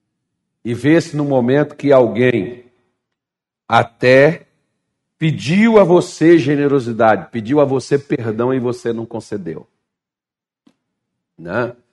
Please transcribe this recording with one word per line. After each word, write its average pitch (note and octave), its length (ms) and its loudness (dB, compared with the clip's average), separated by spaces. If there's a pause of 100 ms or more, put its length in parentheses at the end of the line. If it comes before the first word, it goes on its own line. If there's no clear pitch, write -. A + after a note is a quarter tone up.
(640)
e A#2+ 100 -6
vê D3+ 280 2
se D3 160 -10
no D3 80 -4
momento C#3 500 -2
que C#3 160 -2
alguém A#2+ 720 0 (1040)
até C3 760 2 (760)
pediu D#3+ 600 0
a G3 60 8
você E3+ 540 2
generosidade, A#2+ 920 0
pediu A#2+ 300 -4
a C#3 60 4
você C3+ 340 -2
perdão A#2+ 540 -4
e C3 80 -4
você A#2+ 320 -6
não A2+ 120 -8
concedeu. F#2+ 640 -12 (1700)
Né? - 360 -8 (200)